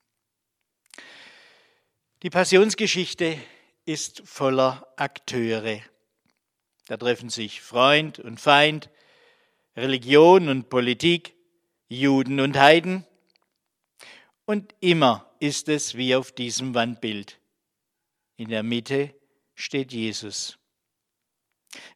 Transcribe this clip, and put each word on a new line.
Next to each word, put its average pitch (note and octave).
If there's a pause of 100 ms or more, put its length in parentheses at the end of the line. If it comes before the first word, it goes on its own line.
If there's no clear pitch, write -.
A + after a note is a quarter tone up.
(2250)
Die F3+
Passionsgeschichte F#3 (480)
ist -
voller C3 (100)
Akteure. A2+ (1040)
Da A2+
treffen A#2+
sich A2
Freund C#3+
und A#2
Feind, D3+ (880)
Religion C#3+
und C3
Politik, C3 (540)
Juden C3+
und C#3
Heiden. E3 (1400)
Und G#3
immer D#3
ist D3
es D3
wie B2+
auf C3
diesem B2
Wandbild. A2+ (960)
In A2+
der A2
Mitte C3 (400)
steht C3
Jesus. A2 (1400)